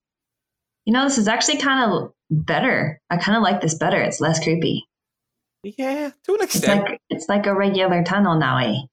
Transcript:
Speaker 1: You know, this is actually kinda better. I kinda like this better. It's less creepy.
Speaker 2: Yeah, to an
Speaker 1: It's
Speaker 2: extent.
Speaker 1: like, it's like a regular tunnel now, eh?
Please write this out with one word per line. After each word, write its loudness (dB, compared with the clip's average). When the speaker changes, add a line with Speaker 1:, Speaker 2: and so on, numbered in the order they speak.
Speaker 1:
You 0
know, 2
this 0
is 2
actually 0
kinda 0
better. 0
I -2
kinda 0
like 2
this -2
better. 0
It's -4
less 0
creepy. 0
Speaker 2:
Yeah, -6
to 0
an -2
Speaker 1:
It's -2
Speaker 2:
extent. 2
Speaker 1:
like, -8
it's -8
like 0
a 0
regular 2
tunnel 2
now, 2
eh? 0